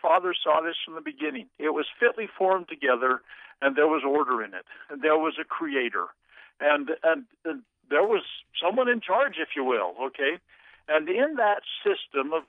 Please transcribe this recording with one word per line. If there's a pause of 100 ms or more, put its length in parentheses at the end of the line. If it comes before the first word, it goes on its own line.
fathers
saw
this (100)
from
the
beginning. (120)
It
was (120)
fitly
formed
together, (400)
and
there
was
order
in
it, (240)
and
there
was
a
creator, (520)
and, (120)
and, (200)
and (260)
there
was (380)
someone
in
charge,
if
you
will,
okay? (500)
And
in
that (200)
system
of